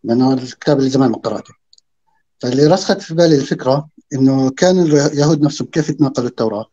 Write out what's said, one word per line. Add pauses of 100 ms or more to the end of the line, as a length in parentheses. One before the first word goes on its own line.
لأنه
الكتاب
اللي
زمان
ما
قرأته. (840)
فاللي
رسخت
في
بالي
الفكرة (240)
إنه
كان
اليهود
نفسهم
كيف
يتناقلوا
التوراة؟